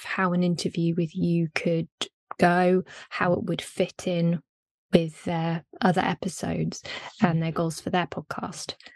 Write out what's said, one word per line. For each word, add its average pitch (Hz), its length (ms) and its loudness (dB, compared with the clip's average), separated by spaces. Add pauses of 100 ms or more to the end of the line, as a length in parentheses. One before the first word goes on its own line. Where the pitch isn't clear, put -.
how 185 280 0
an 175 120 2
interview 170 520 0
with 170 200 0
you 170 380 2
could 165 360 0 (480)
go, 180 460 4 (260)
how 180 240 0
it 104 100 0
would 165 180 -4
fit - 460 -4
in 170 320 2 (540)
with 165 320 4
their 165 400 -2 (160)
other 185 200 4
episodes 170 800 -4 (400)
and 165 220 2
their 165 80 -2
goals 165 300 -4
for - 80 -8
their 175 180 0
podcast. - 680 -10 (200)